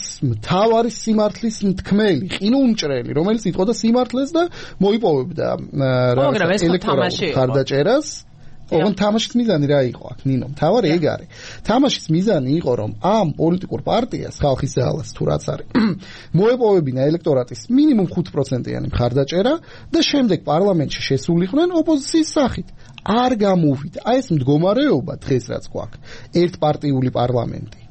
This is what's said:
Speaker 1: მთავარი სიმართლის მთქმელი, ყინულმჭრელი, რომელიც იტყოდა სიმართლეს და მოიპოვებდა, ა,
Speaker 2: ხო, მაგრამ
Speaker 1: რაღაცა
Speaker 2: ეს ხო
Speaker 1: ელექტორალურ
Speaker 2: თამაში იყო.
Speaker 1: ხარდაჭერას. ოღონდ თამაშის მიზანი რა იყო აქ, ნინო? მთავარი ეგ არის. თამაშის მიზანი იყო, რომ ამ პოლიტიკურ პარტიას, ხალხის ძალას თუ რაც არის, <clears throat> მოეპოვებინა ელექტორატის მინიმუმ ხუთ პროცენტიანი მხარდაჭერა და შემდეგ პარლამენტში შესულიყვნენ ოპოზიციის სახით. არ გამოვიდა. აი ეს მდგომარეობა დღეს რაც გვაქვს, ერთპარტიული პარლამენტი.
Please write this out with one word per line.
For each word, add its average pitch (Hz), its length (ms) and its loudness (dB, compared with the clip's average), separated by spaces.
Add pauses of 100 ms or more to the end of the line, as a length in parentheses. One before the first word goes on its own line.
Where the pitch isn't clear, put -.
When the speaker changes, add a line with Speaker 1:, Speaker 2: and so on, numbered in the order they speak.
(180)
Speaker 1:
მთავარი 196 720 2
სიმართლის 220 720 -2
მთქმელი, 190 680 0
ყინულმჭრელი, 196 840 0
რომელიც 196 320 0
იტყოდა 190 280 0
სიმართლეს 247 600 0
და 330 100 2 (320)
მოიპოვებდა, 151 720 0
ა, 123 100 -2 (520)
Speaker 2:
ხო, 123 80 2
მაგრამ 214 240 2
Speaker 1:
რაღაცა 180 160 2
Speaker 2:
ეს 190 60 0
ხო 170 80 2
Speaker 1:
ელექტორალურ 180 280 0
Speaker 2:
თამაში - 260 -2
იყო. 151 120 -2
Speaker 1:
ხარდაჭერას. 139 720 2 (600)
ოღონდ 185 260 2
თამაშის 208 380 0
მიზანი 208 320 2
რა 143 160 4
იყო - 220 -4
აქ, - 160 -14
ნინო? 131 280 0
მთავარი 180 400 2
ეგ 160 160 2
არის. 110 240 -2 (300)
თამაშის 226 480 0
მიზანი 160 460 2
იყო, 156 200 0
რომ 107 260 -2
ამ 202 320 2
პოლიტიკურ 170 520 -2
პარტიას, - 540 -2
ხალხის 139 360 0
ძალას - 380 -2
თუ - 140 -8
რაც - 220 0
არის, - 200 -6 (360)
<clears throat> - 360 -6
მოეპოვებინა 196 640 2
ელექტორატის 143 640 0
მინიმუმ 254 420 4
ხუთ - 200 -2
პროცენტიანი 127 600 -4
მხარდაჭერა 143 680 2 (320)
და 330 140 2
შემდეგ 254 400 2
პარლამენტში 165 640 0
შესულიყვნენ 185 680 0
ოპოზიციის 320 600 0
სახით. - 380 0 (300)
არ 247 360 0
გამოვიდა. 170 680 0
აი 233 180 2
ეს 254 100 -4
მდგომარეობა 165 840 2
დღეს 123 320 -2
რაც - 200 -8
გვაქვს, - 340 -10 (300)
ერთპარტიული 151 800 0
პარლამენტი. 123 680 -2 (100)